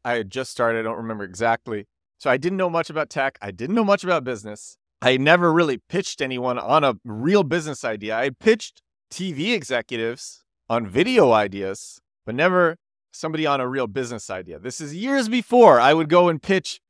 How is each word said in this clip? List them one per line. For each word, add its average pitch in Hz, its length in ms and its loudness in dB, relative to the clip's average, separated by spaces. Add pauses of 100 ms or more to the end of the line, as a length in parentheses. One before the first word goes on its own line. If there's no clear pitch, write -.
I 120 100 -2
had 110 160 -4
just 127 200 -8
started. 117 300 -2
I - 20 -4
don't 110 140 -6
remember 110 280 -10
exactly. 107 640 -4 (320)
So 139 120 -2
I 127 60 2
didn't 180 220 -4
know 185 120 -2
much 165 200 -4
about 151 200 -6
tech. 135 320 -4
I 101 80 -10
didn't 113 240 -6
know 233 100 0
much 196 200 0
about 175 180 0
business. 107 540 -12 (260)
I 131 140 4
never 165 360 4
really 156 260 2 (100)
pitched - 320 -6
anyone 127 380 -4
on 143 260 2
a 131 100 2 (100)
real 127 380 2
business 151 400 -4
idea. 110 340 -6
I 131 140 -2
pitched - 520 -2 (280)
T 185 220 -8
V 160 200 -4
executives 120 920 -6 (240)
on 113 180 -2
video 156 460 4
ideas, 98 640 -2 (260)
but 110 100 -8
never 175 420 2 (360)
somebody 160 340 -4
on 139 140 0
a 127 80 -4
real 131 180 -4
business 117 440 -8
idea. 87 280 -12
This 120 220 -12
is 147 140 -12
years 247 340 -2
before 226 520 6
I 139 140 6
would 160 140 0
go 175 200 4
and 160 140 -2
pitch - 480 -4